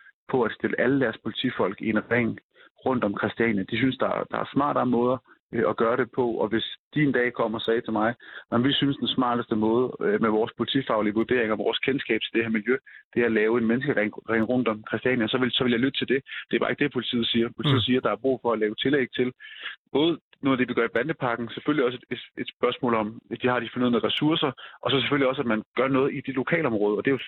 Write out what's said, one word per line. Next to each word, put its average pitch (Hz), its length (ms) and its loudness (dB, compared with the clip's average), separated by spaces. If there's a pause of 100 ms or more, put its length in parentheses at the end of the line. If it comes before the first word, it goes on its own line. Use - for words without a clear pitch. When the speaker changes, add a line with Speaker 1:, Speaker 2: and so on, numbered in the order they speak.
(320)
Speaker 1:
på 127 120 2
at 110 80 0
stille - 280 -4
alle 135 200 4
deres 113 240 -2
politifolk 110 580 -4
i 95 80 -4
en 104 220 -2
ring 117 260 0 (480)
rundt 127 180 0
om 101 160 -2
Christiania. 107 440 0
De 113 140 -6
synes, 127 200 0
der, - 340 -2
der - 60 -4
er - 160 -4
smartere 139 320 0
måder 123 320 2 (360)
øh, 117 160 0
at - 80 -2
gøre 117 200 2
det 120 180 0
på. 127 100 0 (160)
Og 110 60 0
hvis 107 200 -2 (260)
de 151 100 2
en 143 80 4
dag 123 220 0
kom 113 200 -2
og 113 80 -6
sagde 113 200 0
til 113 120 -6
mig, 110 220 0 (360)
"Jamen, 120 160 4
vi 139 60 2
synes, 139 240 2
den 120 100 -4
smarteste 120 480 0
måde, 110 300 4 (160)
øh, 104 200 2
med 113 80 2
vores 107 280 2
politifaglige 110 560 0
vurdering 113 380 2
og 104 60 0
vores 104 220 -2
kendskab 127 420 0
til - 120 -8
det 113 100 2
her 117 140 -4
miljø, 113 180 0 (380)
det 120 80 2
er 120 40 4
at 113 160 2
lave 110 160 4
en 113 100 0
menneskering 113 420 2 (420)
rundt 123 160 2
om 110 220 -4
Christiania," 120 380 0
så 131 100 -2
vil, 127 140 0
så - 120 0
vil 127 80 2
jeg 117 80 2
lytte 135 200 0
til 123 80 -4
det. 127 120 2 (300)
Det - 60 -2
er 113 40 2
bare 110 120 0
ikke 107 120 -2
det, 143 100 -2
politiet 120 340 -2
siger. 117 280 0
Politiet 135 260 2
Speaker 2:
Mm. - 60 -2
Speaker 1:
siger, 127 120 4
at - 40 -8
der 113 80 2
er 104 140 -6
brug 131 160 0
for 117 120 0
at 110 60 -2
lave 107 160 0
tillæg 135 400 0
til 127 180 -2 (580)
både 156 280 0 (240)
noget 135 120 2
af - 20 0
det, 123 120 2
vi 123 40 -2
gør 117 120 2
i 113 120 -2
bandepakken, 120 520 -2
selvfølgelig 147 360 -2
også 123 160 -2
et, - 40 -20 (100)
et, - 80 -12 (180)
et - 160 -10
spørgsmål 123 380 0
om, 110 120 0 (240)
at 120 100 -8
de 127 60 2
har 123 120 2
de 113 140 -6
fornødne 123 260 2
ressourcer, 147 520 0 (300)
og - 100 0
så 139 80 2
selvfølgelig 135 300 2
også, 135 120 -2
at 120 120 0
man 110 100 -2 (120)
gør 127 120 2
noget 135 260 2
i 135 120 -6
det 131 100 -6
lokalområde, 113 600 0
og - 80 0
det 139 60 2
er 131 60 2
jo, - 100 -6